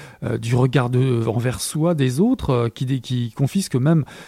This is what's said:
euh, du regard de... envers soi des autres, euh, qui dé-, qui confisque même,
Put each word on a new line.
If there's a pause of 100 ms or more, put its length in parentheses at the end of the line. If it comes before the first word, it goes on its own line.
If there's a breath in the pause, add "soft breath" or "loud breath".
(220 loud breath)
euh,
du
regard
de...
envers
soi
des
autres,
euh,
qui
dé-,
qui
confisque
même, (240 loud breath)